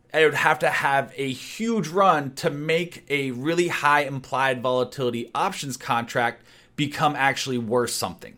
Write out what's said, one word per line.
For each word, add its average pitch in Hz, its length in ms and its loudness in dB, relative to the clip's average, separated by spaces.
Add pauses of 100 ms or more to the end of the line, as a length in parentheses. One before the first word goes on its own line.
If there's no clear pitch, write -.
(120)
I 156 140 4
would 143 80 4
have 156 260 2
to 156 120 0
have 139 440 0
a 135 160 -4
huge 214 580 -4
run 165 480 2
to 165 120 -2
make 160 580 -4
a 139 220 -2
really 160 380 0
high 147 340 2
implied 135 640 -2
volatility 123 720 -2
options 151 420 -4
contract 117 680 -2 (320)
become 147 400 0
actually 131 440 0
worth 117 320 0
something. - 460 -8